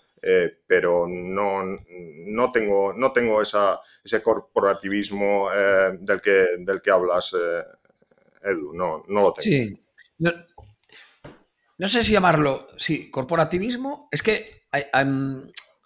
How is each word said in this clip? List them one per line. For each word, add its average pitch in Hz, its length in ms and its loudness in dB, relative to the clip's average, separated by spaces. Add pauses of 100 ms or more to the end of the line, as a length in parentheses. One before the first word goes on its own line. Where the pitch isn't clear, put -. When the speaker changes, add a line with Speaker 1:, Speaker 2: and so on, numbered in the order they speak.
(220)
Speaker 1:
eh, 90 340 2 (120)
pero 87 400 2
no, 95 560 -4 (240)
no 90 640 -6
tengo, 98 400 0
no 127 200 -2
tengo 113 300 0
esa, 101 380 0 (240)
ese 110 180 -4
corporativismo, 101 1300 0
eh, 95 460 2
del 98 220 -2
que, 95 260 4 (140)
del 92 200 -4
que 101 120 2
hablas, 90 420 2
eh, 85 280 -2 (880)
Edu, 78 220 -4
no, 80 360 -4
no 101 140 0
lo 92 120 4
tengo. 175 140 -4
Speaker 2:
Sí. 123 360 -2 (340)
No, 170 120 0 (1500)
no 190 120 -4
sé 233 160 0
si 214 80 2
llamarlo, 156 560 2 (100)
sí, - 320 -6
corporativismo. 185 1000 -2
Es - 100 -2
que - 480 -4
hay, 143 220 -2
em, 135 580 0 (360)